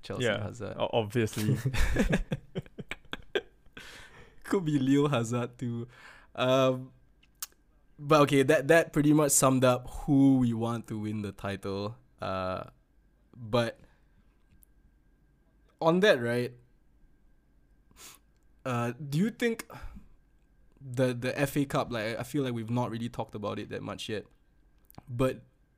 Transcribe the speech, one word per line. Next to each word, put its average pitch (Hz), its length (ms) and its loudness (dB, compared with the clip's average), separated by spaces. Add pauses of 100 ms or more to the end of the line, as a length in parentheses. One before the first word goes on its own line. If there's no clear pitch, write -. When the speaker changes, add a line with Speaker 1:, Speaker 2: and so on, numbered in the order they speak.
Speaker 1:
Chelsea 101 220 -6
Speaker 2:
Yeah, 107 180 0
Speaker 1:
Hazard. 98 340 -10
Speaker 2:
o-, - 140 -2
obviously. 110 720 0
Speaker 1:
<laughs> - 40 0 (2750)
Could 196 220 -2
be 147 140 2
Leo 139 280 2
Hazard 120 500 -2
too. 117 300 -6 (480)
Um, 131 560 2 (1080)
but 147 220 4
okay, 139 220 4
that, 139 260 2
that 165 240 6
pretty 151 200 4
much 147 180 4
summed 131 340 4
up 123 220 2 (180)
who 135 320 6
we 123 160 2
want 117 340 -4
to 110 120 -8
win 107 220 -6
the 101 100 -6
title. 98 640 -6 (260)
Uh, 95 420 -4 (720)
but 117 440 -2 (2000)
on 165 200 4
that, 185 200 6
right, 120 320 -2 (2000)
uh, 120 280 -2 (160)
do 143 80 -2
you 208 120 2
think 226 360 -4 (1160)
the, 127 320 -2
the 123 240 -4
F 143 200 -2
A 143 80 0
Cup, 139 260 -4
like, 113 260 -4
I - 60 -8
feel 143 200 -4
like 127 100 -4
we've 113 160 -8
not 120 220 -2
really 117 180 -6
talked 117 260 -10
about 104 240 -6
it 107 100 -10
that 101 120 -8
much 101 280 -10
yet, 107 160 -6 (840)
but 127 320 -2 (360)